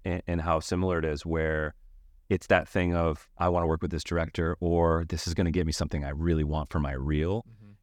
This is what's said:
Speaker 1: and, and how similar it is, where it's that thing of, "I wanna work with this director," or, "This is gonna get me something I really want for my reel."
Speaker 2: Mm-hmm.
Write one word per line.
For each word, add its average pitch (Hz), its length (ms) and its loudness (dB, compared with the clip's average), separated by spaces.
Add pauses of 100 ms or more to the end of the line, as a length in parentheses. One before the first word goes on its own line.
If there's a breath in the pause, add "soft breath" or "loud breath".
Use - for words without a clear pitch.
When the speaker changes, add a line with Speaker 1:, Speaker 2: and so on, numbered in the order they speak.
Speaker 1:
and, 90 220 -4
and 85 140 -2
how 80 200 2
similar 90 380 0
it 80 60 -2
is, 76 220 -2
where 78 480 -2 (540)
it's - 200 -2
that 90 200 4
thing 87 260 0
of, 82 340 0 (100)
"I 90 100 2
wanna 87 180 2
work 80 160 0
with 85 80 -2
this 82 140 -4
director," 82 560 -2
or, 85 480 4
"This - 180 -4
is 82 80 -2
gonna 85 160 2
get 85 160 2
me 78 60 0
something 73 320 -4
I 69 60 -6
really 80 340 0
want 76 260 -2
for 87 100 -2
my 69 120 -2
reel." 76 560 -2
Speaker 2:
Mm-hmm. 107 240 -20 (100)